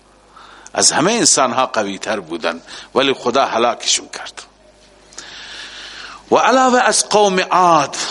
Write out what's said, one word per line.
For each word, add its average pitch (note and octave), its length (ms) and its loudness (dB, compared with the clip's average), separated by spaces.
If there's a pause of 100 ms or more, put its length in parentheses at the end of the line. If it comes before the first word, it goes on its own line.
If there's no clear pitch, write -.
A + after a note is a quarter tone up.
(720)
از - 180 2
همهٔ F3 220 2
انسان‌ها C3 520 2
قوی G2+ 320 -4
تر G#2 220 -6
بودند، E2 420 -6 (340)
ولی C3 180 2
خدا A#2+ 320 0
هلاکشون A2+ 640 -2
کرد.» - 340 -16 (1900)
و - 40 8
علاوه B3 440 4
از - 300 0
قوم G3 300 4
عاد، E3+ 560 2 (160)